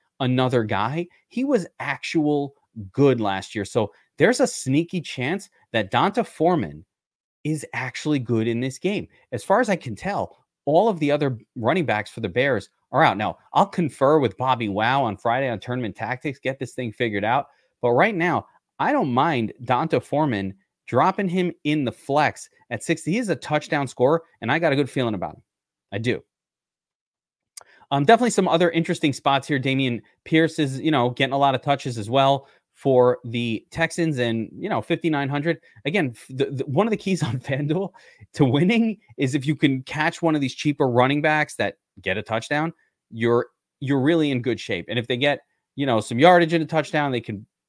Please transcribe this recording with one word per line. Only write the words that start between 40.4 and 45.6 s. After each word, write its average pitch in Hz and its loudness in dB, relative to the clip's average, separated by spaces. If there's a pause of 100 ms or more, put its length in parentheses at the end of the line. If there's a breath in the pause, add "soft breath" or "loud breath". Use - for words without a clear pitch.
these 131 -4
cheaper 143 0
running 131 4
backs 151 0
that 104 -4 (240)
get 92 -4
a 107 -4
touchdown, 147 -2 (360)
you're, 117 2 (320)
you're 139 0
really 156 2
in 127 0
good 117 -2
shape. 87 -6
And 113 -2
if 117 -4
they 127 -2
get, 139 0 (340)